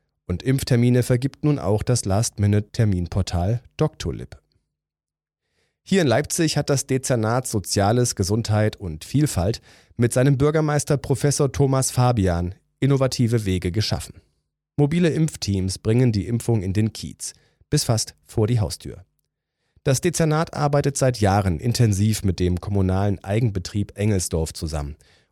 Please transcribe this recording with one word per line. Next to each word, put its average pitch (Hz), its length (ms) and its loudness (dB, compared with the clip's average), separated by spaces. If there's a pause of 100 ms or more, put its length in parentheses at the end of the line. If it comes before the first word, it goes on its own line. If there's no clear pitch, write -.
(260)
und 90 160 -4
Impftermine 123 600 2
vergibt 127 420 -2
nun 147 140 2
auch 101 240 0
das - 220 0
Last-Minute-Terminportal 101 1600 0 (140)
Doktorlib. 73 600 -4 (1500)
Hier 190 200 2
in 147 60 2
Leipzig 151 500 0
hat 143 100 -2
das 139 180 0
Dezernat 123 600 -2
Soziales, 110 680 0
Gesundheit 107 640 -2
und 78 280 -10
Vielfalt 117 580 -2 (340)
mit 117 160 2
seinem 131 240 4
Bürgermeister 147 640 0
Professor 139 520 0
Thomas 135 400 0
Fabian 95 640 2 (240)
innovative 127 680 0
Wege 92 260 -2
geschaffen. - 480 -4 (560)
Mobile 160 320 2
Impfteams 101 720 -2
bringen 117 340 2
die 98 140 -2
Impfung 117 360 -2
in 92 100 -4
den 107 200 0
Kiez, - 400 -12 (360)
bis 151 160 0
fast - 300 -2 (100)
vor 110 220 0
die 117 140 2
Haustür. 76 440 -8 (800)
Das 135 180 0
Dezernat 160 540 0
arbeitet 147 420 0
seit 127 240 0
Jahren 95 380 2
intensiv 107 640 2
mit 92 160 0
dem 90 220 0
kommunalen 98 640 0
Eigenbetrieb 101 720 -2
Engelsdorf 92 560 0
zusammen 76 440 -6 (360)